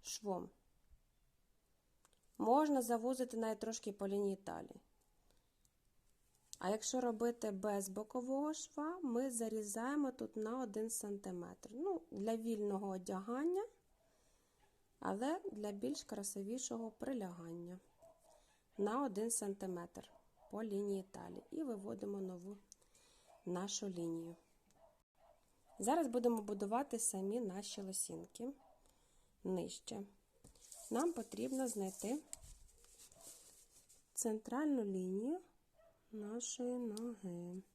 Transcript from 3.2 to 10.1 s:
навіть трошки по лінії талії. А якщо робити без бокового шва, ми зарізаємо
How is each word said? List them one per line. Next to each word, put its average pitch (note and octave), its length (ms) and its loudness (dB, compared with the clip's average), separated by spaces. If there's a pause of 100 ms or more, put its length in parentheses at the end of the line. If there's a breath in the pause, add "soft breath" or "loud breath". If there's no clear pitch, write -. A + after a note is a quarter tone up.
навіть A3 220 0
трошки A3 320 -4
по G3+ 160 -2
лінії G3+ 280 2
талії. - 460 -8 (1800)
А F3+ 100 2
якщо A3 320 2
робити A#3 500 2
без G3 380 2
бокового B3+ 640 0
шва, D#4 500 -4
ми B3+ 280 2
зарізаємо A3+ 800 2